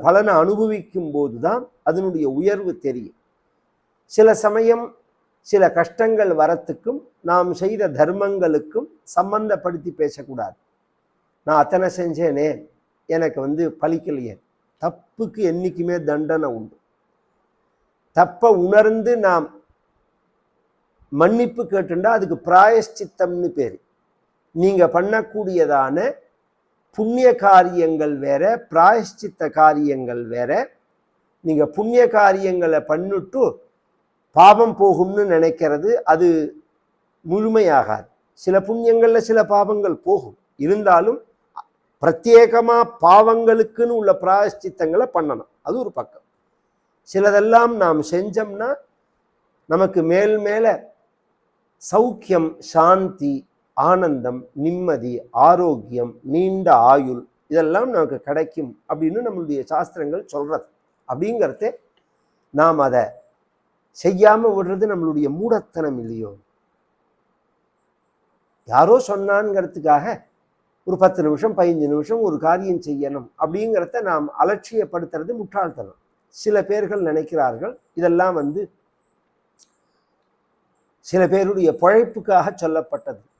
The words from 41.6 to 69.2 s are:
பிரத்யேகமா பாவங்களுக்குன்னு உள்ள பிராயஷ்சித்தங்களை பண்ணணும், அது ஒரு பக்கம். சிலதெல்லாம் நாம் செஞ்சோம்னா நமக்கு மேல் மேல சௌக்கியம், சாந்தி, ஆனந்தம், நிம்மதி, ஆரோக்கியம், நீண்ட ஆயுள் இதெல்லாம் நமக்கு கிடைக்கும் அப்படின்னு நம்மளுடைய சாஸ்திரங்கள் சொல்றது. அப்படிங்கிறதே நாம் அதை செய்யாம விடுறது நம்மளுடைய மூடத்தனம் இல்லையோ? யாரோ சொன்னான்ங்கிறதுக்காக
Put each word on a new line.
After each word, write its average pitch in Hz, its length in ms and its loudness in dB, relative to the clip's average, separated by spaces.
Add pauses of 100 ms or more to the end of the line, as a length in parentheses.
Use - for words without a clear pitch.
பிரத்யேகமா 233 720 6 (220)
பாவங்களுக்குன்னு 226 1000 4
உள்ள 202 140 2 (100)
பிராயஷ்சித்தங்களை 190 880 0
பண்ணணும், 147 400 -4 (140)
அது 170 160 -6
ஒரு 247 120 -8
பக்கம். - 340 -14 (840)
சிலதெல்லாம் 214 680 2
நாம் 165 240 2 (100)
செஞ்சோம்னா 202 580 -6 (1000)
நமக்கு 185 340 0
மேல் 202 360 0
மேல 208 260 -2 (1160)
சௌக்கியம், 190 680 -2 (220)
சாந்தி, 165 640 2 (420)
ஆனந்தம், 139 640 0 (220)
நிம்மதி, 160 500 -4 (300)
ஆரோக்கியம், 123 680 2 (120)
நீண்ட 185 440 -2 (200)
ஆயுள் 127 340 2 (280)
இதெல்லாம் 165 440 0
நமக்கு 139 280 -2
கிடைக்கும் 151 500 -6 (160)
அப்படின்னு 160 380 -4
நம்மளுடைய 165 400 -6
சாஸ்திரங்கள் 160 680 -6
சொல்றது. 147 320 -6 (440)
அப்படிங்கிறதே 190 600 -4 (840)
நாம் 156 320 2
அதை 123 180 0 (920)
செய்யாம 208 560 4
விடுறது 190 360 -2
நம்மளுடைய 160 420 -2
மூடத்தனம் 165 680 -4
இல்லையோ? 113 320 -12 (2250)
யாரோ 156 280 4 (120)
சொன்னான்ங்கிறதுக்காக 196 960 -2 (840)